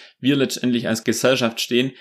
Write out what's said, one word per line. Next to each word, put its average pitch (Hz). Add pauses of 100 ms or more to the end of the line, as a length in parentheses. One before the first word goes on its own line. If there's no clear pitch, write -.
(220)
wir 139
letztendlich 123
als 113
Gesellschaft 123
stehen, 127